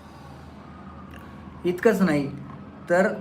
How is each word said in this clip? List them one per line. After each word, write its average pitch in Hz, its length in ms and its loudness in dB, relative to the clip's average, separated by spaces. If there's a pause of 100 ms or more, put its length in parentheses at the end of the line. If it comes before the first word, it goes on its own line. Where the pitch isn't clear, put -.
(1700)
इतकंच 185 360 6
नाही, 147 400 2 (480)
तर 180 180 6 (140)